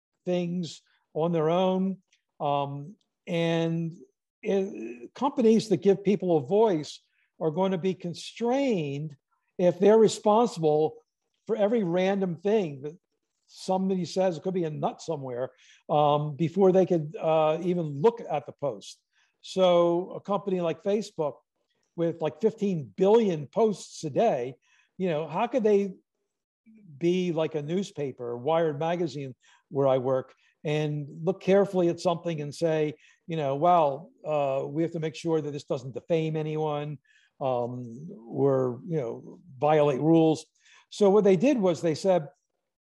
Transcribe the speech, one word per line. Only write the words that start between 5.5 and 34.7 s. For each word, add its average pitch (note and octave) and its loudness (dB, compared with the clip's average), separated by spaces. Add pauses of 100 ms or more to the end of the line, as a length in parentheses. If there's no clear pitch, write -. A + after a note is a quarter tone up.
that F#3 0
give G3 2
people F3+ 2
a D3 0
voice F3 0 (400)
are D#3+ -2
going F#3 0
to F#3+ -2
be F#3 -2
constrained F3 -4 (440)
if F3 4
they're G3+ 8
responsible E3+ 4 (500)
for A3 -4
every G#3+ 2
random F#3 0
thing F#3 -2
that D3+ -12 (480)
somebody F#3+ -2
says, F#3 -2
it D3 -12
could F#3 -4
be F3+ -2
a D#3 -4
nut D3+ -6
somewhere, C3 -8 (380)
um, D3 2
before F3+ 4
they F#3 6
could, E3 -2
uh, D#3+ 2
even E3 -4
look A3+ 2 (100)
at D3 -4
the - -14
post. A2+ -8 (440)
So F3 2
a - -12
company F#3+ -4
like E3 -4
Facebook G3 -4 (600)
with, E3 -2
like, D3 -4
fifteen G3 -2
billion F#3+ 2
posts - -2
a D#3+ -6
day, C3+ 0 (420)
you F#3 -2
know, D#3 -2
how F3+ -4
could A#3+ -2
they G3+ 2 (1080)
be F3+ 0
like D#3+ -2
a D3+ -4
newspaper, C#3+ -6
Wired D3+ 0
Magazine, D3+ -4 (340)
where C#3 0
I C3 4
work, C3 -2 (300)
and D3+ -4 (160)
look F#3 -2
carefully F#3 2
at E3+ -4
something E3+ -4
and D3 -10
say, D#3 -2 (320)
you E3 -6
know, C#3 -2
"Well, D#3 2 (160)
uh, C#3 -2
we C#3+ -4